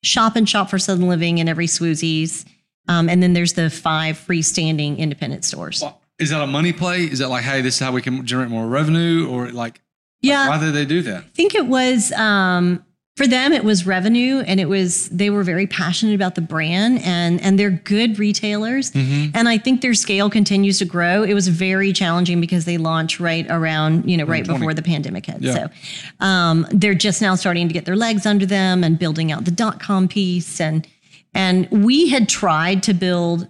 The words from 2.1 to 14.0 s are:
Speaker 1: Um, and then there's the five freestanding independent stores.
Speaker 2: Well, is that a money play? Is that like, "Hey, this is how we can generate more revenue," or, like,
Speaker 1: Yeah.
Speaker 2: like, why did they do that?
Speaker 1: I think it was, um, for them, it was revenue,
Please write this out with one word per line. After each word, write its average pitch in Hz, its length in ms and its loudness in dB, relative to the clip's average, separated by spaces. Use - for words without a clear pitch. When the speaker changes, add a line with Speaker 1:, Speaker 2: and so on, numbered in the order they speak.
Speaker 1:
Um, 165 220 2
and 180 120 4
then 180 120 4
there's 175 200 0
the 165 160 0
five 156 480 -2
freestanding 156 800 -2
independent 143 460 -6
stores. - 380 -6
Speaker 2:
Well, - 180 -10
is 156 120 -2
that 151 120 -2
a 143 60 -4
money 151 240 0
play? 175 320 -2
Is 139 160 -4
that 131 100 -2
like, 123 140 -4
"Hey, 135 180 -2
this 127 120 0
is - 80 -2
how 131 100 -2
we 123 100 -2
can 127 240 -6
generate 123 240 -4
more 113 180 -4
revenue," 165 600 0
or, 123 240 -6
like, 120 300 -10
Speaker 1:
Yeah. 277 260 2
Speaker 2:
like, 151 140 0
why 156 60 0
did 156 80 0
they 147 100 0
do 160 160 0
that? 107 240 -6
Speaker 1:
I - 80 -20
think 392 220 2
it 330 120 0
was, 254 460 2
um, 185 680 2
for 277 100 2
them, 254 240 2
it - 140 2
was 202 220 2
revenue, 233 580 2